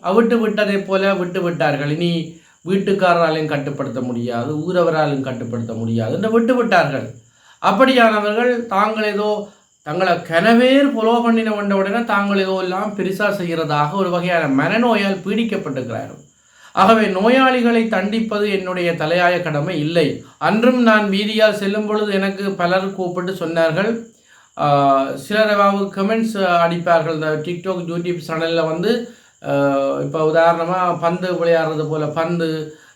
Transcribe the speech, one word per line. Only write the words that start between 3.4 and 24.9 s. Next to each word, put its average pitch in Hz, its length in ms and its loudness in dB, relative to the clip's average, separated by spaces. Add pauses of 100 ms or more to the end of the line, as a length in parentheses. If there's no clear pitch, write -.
கட்டுப்படுத்த 131 560 -4
முடியாது, 120 560 -4
ஊரவராலும் 160 640 0
கட்டுப்படுத்த 117 520 -6
முடியாது 113 400 -2
என்று 220 180 -2
விட்டு 233 240 2
விட்டார்கள். 147 600 0 (440)
அப்படியானவர்கள் 233 1080 2
தாங்கள் 214 380 -2
ஏதோ 208 460 -2 (340)
தங்களை 175 300 0
கனவேர் 233 800 4
ஃபாலோ 226 300 0
பண்ணின 226 280 0
வந்த 202 240 -2
உடனே 202 280 0
தாங்கள் 202 360 0
ஏதோ 190 220 0
எல்லாம் 190 360 -4
பெருசா 196 320 -2
செய்கிறதாக 160 600 -2
ஒரு 190 180 0
வகையான 165 540 0
மனநோயால் 202 640 0
பீடிக்கப்பட்டிருக்கிறார்கள். 151 1000 -4 (460)
ஆகவே 214 340 4
நோயாளிகளை 233 800 2
தண்டிப்பது 208 640 -2
என்னுடைய 180 460 -2
தலையாய 175 460 2
கடமை 156 380 -4
இல்லை. 151 440 0 (140)
அன்றும் 240 460 2
நான் 214 260 4
வீதியால் 214 440 2
செல்லும் 202 320 -2
பொழுது 208 280 -2
எனக்கு 196 380 -2
பலர் 185 420 0
கூப்பிட்டு 180 380 -4
சொன்னார்கள், 170 680 -2 (580)
ஆ, 139 580 2